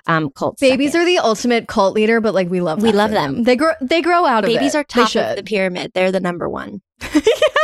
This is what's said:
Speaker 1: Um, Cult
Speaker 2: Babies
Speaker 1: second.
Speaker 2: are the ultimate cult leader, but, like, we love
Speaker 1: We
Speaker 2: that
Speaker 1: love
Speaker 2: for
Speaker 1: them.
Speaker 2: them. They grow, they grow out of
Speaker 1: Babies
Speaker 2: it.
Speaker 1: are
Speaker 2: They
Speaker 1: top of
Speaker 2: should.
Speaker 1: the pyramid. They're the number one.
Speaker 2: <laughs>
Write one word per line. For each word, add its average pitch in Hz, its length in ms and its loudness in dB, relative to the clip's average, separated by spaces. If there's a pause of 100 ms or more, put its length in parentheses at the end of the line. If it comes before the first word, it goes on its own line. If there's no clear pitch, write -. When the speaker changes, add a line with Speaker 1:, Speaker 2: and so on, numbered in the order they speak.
Speaker 1:
Um, 156 260 -2
Cult - 280 -6
Speaker 2:
Babies 269 320 2
Speaker 1:
second. 330 100 2
Speaker 2:
are 349 80 2
the 359 100 2
ultimate 226 500 0
cult 196 260 0
leader, 214 240 2
but, 214 140 -2
like, 180 160 0
we 180 100 -2
love 180 220 -2
Speaker 1:
We 226 100 2
Speaker 2:
that 202 60 2
Speaker 1:
love 208 140 2
Speaker 2:
for - 40 -4
Speaker 1:
them. 269 200 -2
Speaker 2:
them. 240 80 -2
They 247 120 4
grow, 311 240 0
they 330 220 0
grow 349 240 2
out 233 180 2
of 240 60 0
Speaker 1:
Babies 269 260 0
Speaker 2:
it. 302 40 0
Speaker 1:
are 285 40 -4
Speaker 2:
They - 180 0
Speaker 1:
top 226 40 6
of 220 60 -2
Speaker 2:
should. 120 260 -2
Speaker 1:
the 202 60 -10
pyramid. 185 500 -4
They're 185 180 0
the 190 80 0
number 175 300 -6
one. - 320 -10 (180)
Speaker 2:
<laughs> - 220 0 (420)